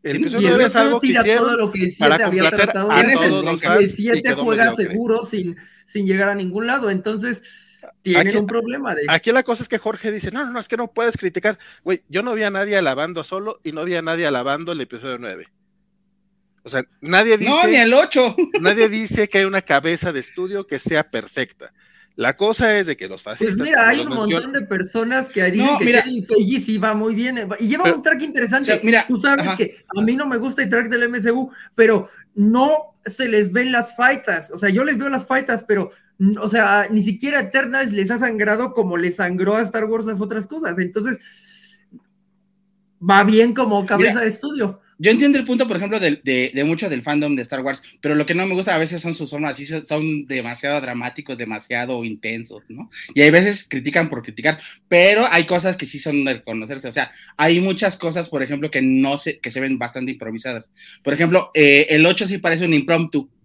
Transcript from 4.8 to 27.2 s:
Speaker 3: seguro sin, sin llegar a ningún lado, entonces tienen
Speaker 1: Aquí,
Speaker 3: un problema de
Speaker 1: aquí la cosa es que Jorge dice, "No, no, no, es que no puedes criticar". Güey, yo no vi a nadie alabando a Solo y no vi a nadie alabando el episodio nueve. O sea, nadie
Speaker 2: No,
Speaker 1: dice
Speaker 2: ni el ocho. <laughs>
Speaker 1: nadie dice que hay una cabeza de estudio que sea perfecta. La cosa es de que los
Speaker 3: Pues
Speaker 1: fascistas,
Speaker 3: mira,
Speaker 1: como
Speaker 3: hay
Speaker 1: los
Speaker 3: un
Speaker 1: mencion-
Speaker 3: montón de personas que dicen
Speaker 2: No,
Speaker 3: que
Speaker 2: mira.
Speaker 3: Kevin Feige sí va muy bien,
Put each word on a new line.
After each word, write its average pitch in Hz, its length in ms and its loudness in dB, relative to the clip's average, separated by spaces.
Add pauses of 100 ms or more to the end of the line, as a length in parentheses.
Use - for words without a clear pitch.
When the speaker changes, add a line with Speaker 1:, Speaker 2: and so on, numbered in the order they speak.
Speaker 3:
seguro 226 380 -2
sin, 180 300 -6 (320)
sin 202 200 -4
llegar 196 220 2
a 202 60 -2
ningún 202 320 -4
lado, 254 240 -2
entonces 214 520 -4 (600)
tienen 185 240 2
Speaker 1:
Aquí, 208 100 0
Speaker 3:
un 208 100 0
problema 240 480 -4
de 151 140 -4
Speaker 1:
aquí 160 220 0
la 254 120 4
cosa 233 200 -4
es - 60 -10
que - 100 -2
Jorge 220 320 -6
dice, 196 200 -8
"No, 269 140 -6
no, 240 60 -8
no, 247 80 -6
es 208 80 -10
que 233 100 -4
no 233 140 -6
puedes 233 260 -2
criticar". 185 400 -2 (260)
Güey, 185 260 -2
yo 175 140 -2
no 240 100 -4
vi 220 100 -4
a 202 80 0
nadie 202 260 -2
alabando 160 440 -2
a - 20 -10
Solo 202 400 -8
y 151 100 -8
no 156 120 -8
vi 180 100 -4
a 165 80 -2
nadie 165 220 -2
alabando 143 460 -2
el 156 100 -8
episodio 123 380 -10
nueve. 92 260 -14 (1160)
O 120 60 -18
sea, 131 140 -4 (180)
nadie 214 360 4
Speaker 2:
No, 208 80 -2 (100)
Speaker 1:
dice 359 140 6
Speaker 2:
ni 311 80 6
el 233 160 6
ocho. 254 440 4
<laughs> 359 240 0
Speaker 1:
nadie 208 280 4
dice 214 400 0
que 196 100 2
hay 196 60 2
una 190 160 -2
cabeza 160 500 0
de 139 80 -4
estudio 190 480 -8
que 139 120 -8
sea 151 300 -2
perfecta. - 640 -10 (420)
La 127 220 -2
cosa 214 400 2
es 190 100 0
de 147 100 -4
que 95 100 -12
los 95 160 -14
Speaker 3:
Pues - 160 -12
Speaker 1:
fascistas, 220 260 -2
Speaker 3:
mira, 302 140 2
Speaker 1:
como 226 100 4
Speaker 3:
hay 269 80 2
Speaker 1:
los 302 80 -4
Speaker 3:
un 285 80 -6
Speaker 1:
mencion- 214 200 -2 (100)
Speaker 3:
montón 262 100 -10
de 277 140 -2
personas 226 640 -4
que 190 160 -2
dicen 208 200 2
Speaker 2:
No, 285 140 2
Speaker 3:
que 247 60 2
Speaker 2:
mira. 233 180 4
Speaker 3:
Kevin 247 220 -6
Feige 233 340 2
sí 214 180 -4
va 214 160 0
muy 214 220 -2
bien, 247 240 -4